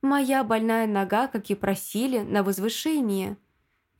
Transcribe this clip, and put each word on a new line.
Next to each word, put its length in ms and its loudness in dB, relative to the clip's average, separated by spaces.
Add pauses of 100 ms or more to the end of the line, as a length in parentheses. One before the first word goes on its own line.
Моя 400 2
больная 460 2
нога, 400 0
как 220 -6
и 40 2
просили, 640 -2
на 240 0
возвышении. 920 -2 (640)